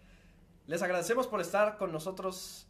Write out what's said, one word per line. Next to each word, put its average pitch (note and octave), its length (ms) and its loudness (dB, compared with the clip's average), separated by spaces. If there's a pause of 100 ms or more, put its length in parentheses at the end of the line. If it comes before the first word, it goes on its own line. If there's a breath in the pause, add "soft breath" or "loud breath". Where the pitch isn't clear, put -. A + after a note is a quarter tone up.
(680 loud breath)
Les F3 160 -2
agradecemos F#3+ 460 2
por G3+ 120 0
estar G#3 380 4
con F3+ 140 -2
nosotros F#3+ 760 -6